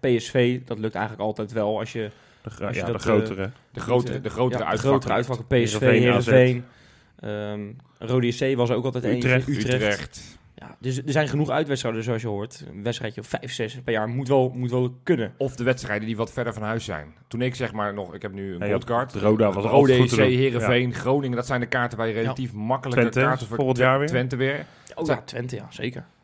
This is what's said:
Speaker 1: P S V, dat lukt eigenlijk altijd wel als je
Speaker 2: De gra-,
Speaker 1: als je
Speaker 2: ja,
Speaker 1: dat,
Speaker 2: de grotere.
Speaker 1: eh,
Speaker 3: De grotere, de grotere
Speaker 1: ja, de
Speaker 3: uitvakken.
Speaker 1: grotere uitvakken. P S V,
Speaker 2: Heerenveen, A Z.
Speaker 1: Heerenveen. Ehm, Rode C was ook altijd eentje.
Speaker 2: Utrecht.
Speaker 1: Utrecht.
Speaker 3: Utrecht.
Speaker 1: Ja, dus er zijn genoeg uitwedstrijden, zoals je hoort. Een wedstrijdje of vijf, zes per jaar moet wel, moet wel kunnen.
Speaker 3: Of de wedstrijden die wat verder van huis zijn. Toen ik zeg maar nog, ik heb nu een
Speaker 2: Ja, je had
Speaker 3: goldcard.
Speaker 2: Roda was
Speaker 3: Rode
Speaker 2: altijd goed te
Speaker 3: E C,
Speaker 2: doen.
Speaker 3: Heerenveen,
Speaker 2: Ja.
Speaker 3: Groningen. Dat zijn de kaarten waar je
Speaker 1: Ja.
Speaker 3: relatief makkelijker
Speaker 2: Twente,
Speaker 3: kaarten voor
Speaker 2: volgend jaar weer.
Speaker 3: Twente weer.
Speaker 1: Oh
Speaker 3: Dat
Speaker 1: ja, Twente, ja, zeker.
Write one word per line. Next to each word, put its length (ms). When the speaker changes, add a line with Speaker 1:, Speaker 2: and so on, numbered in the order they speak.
Speaker 1:
P 40
S 100
V, 340
dat 140
lukt 160
eigenlijk 320
altijd 260
wel 260
als 140
je 180
Speaker 2:
De 80
gra-, 160
Speaker 1:
als 100
je 40
Speaker 2:
ja, 60
Speaker 1:
dat, 100
Speaker 2:
de 60
grotere. 400
Speaker 1:
eh, 60
Speaker 3:
De 80
grotere, 400
de 100
grotere 280
Speaker 1:
ja, 60
de 60
Speaker 3:
uitvakken. 200
Speaker 1:
grotere 220
uitvakken. 340
P 220
S 60
V, 60
Speaker 2:
Heerenveen, 320
A 80
Z. 60
Speaker 1:
Heerenveen. 380
Ehm, 520
Rode 180
C 40
was 140
ook 140
altijd 200
eentje. 240
Speaker 2:
Utrecht. 200
Speaker 1:
Utrecht. 260
Speaker 3:
Utrecht. 640
Speaker 1:
Ja, 260
dus 180
er 140
zijn 160
genoeg 220
uitwedstrijden, 520
zoals 200
je 60
hoort. 400
Een 140
wedstrijdje 380
of 60
vijf, 260
zes 320
per 80
jaar 160
moet 200
wel, 260
moet 160
wel 320
kunnen. 340
Speaker 3:
Of 200
de 80
wedstrijden 420
die 100
wat 160
verder 200
van 100
huis 220
zijn. 300
Toen 140
ik 120
zeg 180
maar 220
nog, 200
ik 80
heb 100
nu 200
een 60
Speaker 2:
Ja, 60
je 80
had 120
Speaker 3:
goldcard. 300
Speaker 2:
Roda 380
was 120
Speaker 3:
Rode 40
Speaker 2:
altijd 300
goed 100
te 140
Speaker 3:
E 40
C, 40
Speaker 2:
doen. 80
Speaker 3:
Heerenveen, 500
Speaker 2:
Ja. 60
Speaker 3:
Groningen. 420
Dat 100
zijn 140
de 60
kaarten 320
waar 80
je 80
Speaker 1:
Ja. 60
Speaker 3:
relatief 320
makkelijker 580
Speaker 2:
Twente, 180
Speaker 3:
kaarten 180
voor 100
Speaker 2:
volgend 220
jaar 200
weer. 100
Speaker 3:
Twente 280
weer. 220
Speaker 1:
Oh 60
Speaker 3:
Dat 100
Speaker 1:
ja, 180
Twente, 320
ja, 140
zeker. 340